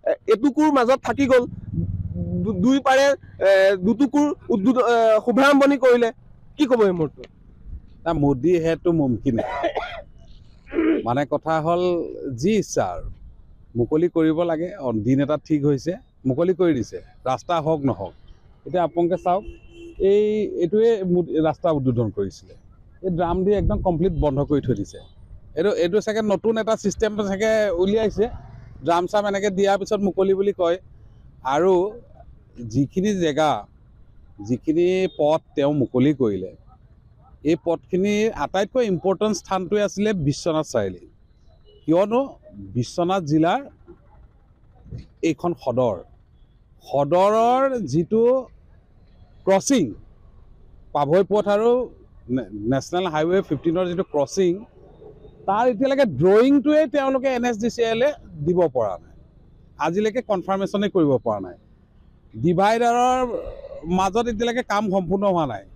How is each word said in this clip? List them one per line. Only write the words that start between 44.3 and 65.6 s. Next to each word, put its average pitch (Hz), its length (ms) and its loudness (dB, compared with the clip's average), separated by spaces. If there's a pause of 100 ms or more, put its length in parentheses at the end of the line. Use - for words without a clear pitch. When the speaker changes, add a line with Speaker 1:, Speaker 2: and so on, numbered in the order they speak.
Speaker 2:
এইখন 165 300 -2
সদৰ, 120 440 -2 (880)
সদৰৰ 208 760 2 (180)
যিটো 175 440 0 (1200)
ক্ৰচিং, 190 400 2 (1040)
পাভৈ 151 320 2
পথ 208 240 0
আৰু 208 220 2 (600)
নে-, 120 200 -4 (200)
নেশ্যনেল 170 380 -2
হাইৱে 160 340 0
ফিফটিনৰ 165 460 -2
যিটো 175 160 -4
ক্ৰচিং, 170 480 -2 (960)
তাৰ 208 220 0
এতিয়ালৈকে 262 380 2
ড্ৰয়িংটোৱে 233 840 4
তেওঁলোকে 269 420 0
এন 240 160 -2
এছ 247 140 -2
ডি 233 100 -2
চি 233 140 -4
আইলে 226 260 0 (360)
দিব 175 220 0
পৰা 117 300 -2
নাই, - 180 -20 (640)
আজিলৈকে 208 420 -2
কনফাৰ্মেশ্যনেই 196 680 -2
কৰিব 156 280 2
পৰা 107 220 -4
নাই। 92 180 -14 (760)
ডিভাইডাৰৰ 233 840 2 (680)
মাজত 190 420 0
এতিয়ালৈকে 233 360 -4
কাম 208 280 -2
সম্পূৰ্ণ 190 320 -2
হোৱা 175 220 2
নাই। 104 180 -10 (120)